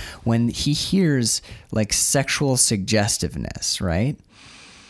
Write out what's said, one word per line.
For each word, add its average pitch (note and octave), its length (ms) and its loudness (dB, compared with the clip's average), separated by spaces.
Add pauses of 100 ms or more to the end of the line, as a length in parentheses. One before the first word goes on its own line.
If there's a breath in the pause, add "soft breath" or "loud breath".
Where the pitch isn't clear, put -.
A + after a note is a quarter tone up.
(240 loud breath)
when A#2 260 2
he D3 240 0
hears, D3 680 2 (300 loud breath)
like, G#2+ 220 0
sexual C3+ 640 0
suggestiveness, G#2 1200 0
right? F2+ 380 0 (720 loud breath)